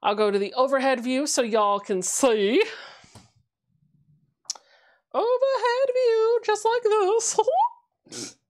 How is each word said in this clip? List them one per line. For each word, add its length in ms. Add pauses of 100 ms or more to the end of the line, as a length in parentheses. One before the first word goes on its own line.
I'll 140
go 160
to 80
the 140
overhead 480
view 260
so 140
y'all 380
can 220
see. 640 (2500)
Overhead 800
view, 520
just 200
like 180
this. 1600
<laughs> 100